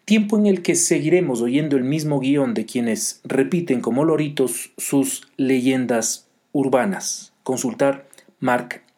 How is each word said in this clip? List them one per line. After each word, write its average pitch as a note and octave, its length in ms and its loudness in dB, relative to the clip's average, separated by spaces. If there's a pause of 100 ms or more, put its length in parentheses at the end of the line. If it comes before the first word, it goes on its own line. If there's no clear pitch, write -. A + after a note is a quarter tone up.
tiempo G#3+ 340 2
en G#3 80 4
el F#3 160 2
que E3+ 140 0
seguiremos D#3 640 2
oyendo C#3 360 0
el B2+ 60 2
mismo D3 380 0
guión C3+ 340 0
de A2 100 -2
quienes A2+ 600 -4
repiten C3+ 560 0
como B2 240 0
loritos D3 720 -2
sus - 500 -2 (100)
leyendas B2+ 920 0 (240)
urbanas. B2 800 -2 (100)
Consultar C3+ 640 -2 (320)
Mark B2 440 -4 (160)